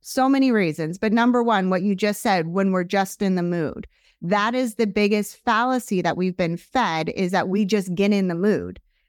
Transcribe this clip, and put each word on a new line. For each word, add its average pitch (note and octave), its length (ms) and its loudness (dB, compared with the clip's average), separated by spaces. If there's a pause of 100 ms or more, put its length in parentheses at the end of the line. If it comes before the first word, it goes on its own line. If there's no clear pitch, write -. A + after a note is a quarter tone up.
So C4 260 0
many C4+ 240 4
reasons. E3+ 460 0
But A3 140 0
number A#3+ 300 4
one, G3 280 2
what F#3 120 0
you G3+ 140 0
just G#3 240 -2
said, F3+ 280 0
when G3 220 0
we're F#3 140 0
just F#3+ 380 -2
in F#3+ 120 2
the F3+ 80 0
mood, E3+ 440 -4 (340)
that G#3 340 0
is B3+ 200 -2
the A3+ 120 0
biggest G#3 580 0
fallacy A#3 580 0
that E3+ 160 -2
we've F3+ 180 -2
been E3+ 220 -2
fed, E3 500 -2
is F3+ 240 -2
that F#3 160 0
we G3+ 160 0
just F#3+ 300 0
get G3 180 2
in G3 160 2
the E3+ 60 -2
mood, E3 440 0 (300)